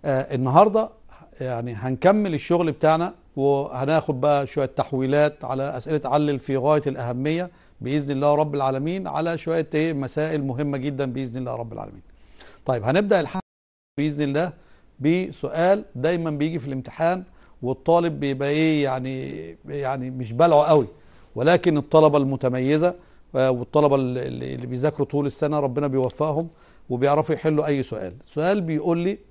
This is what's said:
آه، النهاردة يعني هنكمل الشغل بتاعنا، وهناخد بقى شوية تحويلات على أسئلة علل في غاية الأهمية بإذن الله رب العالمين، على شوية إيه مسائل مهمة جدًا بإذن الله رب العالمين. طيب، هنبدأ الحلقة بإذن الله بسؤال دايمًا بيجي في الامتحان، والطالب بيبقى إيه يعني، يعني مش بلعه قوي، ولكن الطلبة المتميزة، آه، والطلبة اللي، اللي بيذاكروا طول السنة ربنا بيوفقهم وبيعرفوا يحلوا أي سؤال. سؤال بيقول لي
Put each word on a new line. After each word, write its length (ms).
آه، 300
النهاردة 540
يعني 320
هنكمل 600
الشغل 380
بتاعنا، 420
وهناخد 880
بقى 260
شوية 180
تحويلات 800
على 320
أسئلة 280
علل 340
في 180
غاية 300
الأهمية 640
بإذن 300
الله 240
رب 200
العالمين، 520
على 300
شوية 360
إيه 200
مسائل 500
مهمة 340
جدًا 280
بإذن 320
الله 180
رب 180
العالمين. 280
طيب، 180
هنبدأ 360
الحلقة 220
بإذن 240
الله 300
بسؤال 840
دايمًا 340
بيجي 300
في 80
الامتحان، 560
والطالب 580
بيبقى 300
إيه 340
يعني، 680
يعني 440
مش 220
بلعه 320
قوي، 240
ولكن 420
الطلبة 400
المتميزة، 800
آه، 160
والطلبة 440
اللي، 320
اللي 120
بيذاكروا 400
طول 180
السنة 340
ربنا 280
بيوفقهم 600
وبيعرفوا 460
يحلوا 320
أي 160
سؤال. 300
سؤال 360
بيقول 360
لي 200